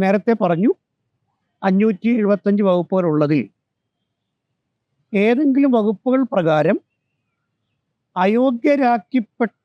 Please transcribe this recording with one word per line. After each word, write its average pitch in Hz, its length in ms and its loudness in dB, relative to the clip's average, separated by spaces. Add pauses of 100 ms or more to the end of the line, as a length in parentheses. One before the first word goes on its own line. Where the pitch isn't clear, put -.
നേരത്തെ 196 280 0 (100)
പറഞ്ഞു 180 280 0 (960)
അഞ്ഞൂറ്റി 208 420 0 (100)
എഴുപത്തഞ്ച് 202 480 -2
വകുപ്പുകളുള്ളതിൽ 165 720 0 (1800)
ഏതെങ്കിലും 269 520 0
വകുപ്പുകൾ 220 440 0 (120)
പ്രകാരം 160 440 0 (1400)
അയോഗ്യരാക്കിപ്പെ-, 240 1500 -2